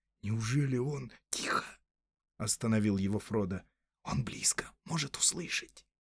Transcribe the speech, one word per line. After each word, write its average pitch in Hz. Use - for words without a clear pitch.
«Неужели 120
он?» 135
«Тихо!» -
остановил 107
его 98
Фродо. 98
«Он -
близко, -
может 151
услышать». -